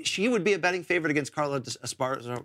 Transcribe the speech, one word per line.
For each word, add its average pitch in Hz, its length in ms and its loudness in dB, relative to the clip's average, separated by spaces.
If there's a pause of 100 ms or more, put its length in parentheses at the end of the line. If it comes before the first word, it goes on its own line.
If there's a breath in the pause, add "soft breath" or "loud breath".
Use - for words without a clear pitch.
she 190 220 0
would 233 160 2
be 202 120 4
a 180 40 0
betting 180 240 0
favorite 165 280 2
against 143 240 0
Carla 139 260 0
Des-, 120 240 -8
Esparza 123 600 -4